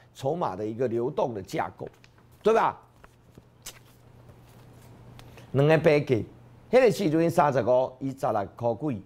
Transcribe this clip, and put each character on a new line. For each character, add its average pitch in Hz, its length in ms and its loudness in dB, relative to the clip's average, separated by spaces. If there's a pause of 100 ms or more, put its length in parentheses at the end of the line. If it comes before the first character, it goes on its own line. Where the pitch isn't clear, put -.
(140)
筹 139 200 -4
码 135 220 -6
的 107 100 -6
一 110 80 -6
个 123 140 -2
流 117 220 -4
动 151 220 -4
的 101 100 -10
架 92 340 -8
构， - 120 -14 (540)
对 220 100 4
吧？ 190 260 2 (2750)
两 139 140 2
个 156 120 4
八 160 60 -2
价， 143 400 2 (460)
迄 254 100 6
个 247 120 4
时 165 180 -2
阵 165 200 2
三 147 220 2
十 127 100 0
五， 127 380 2
伊 135 100 -6
十 135 160 -6
六 104 200 -2 (100)
块 117 180 -2
几 123 320 -8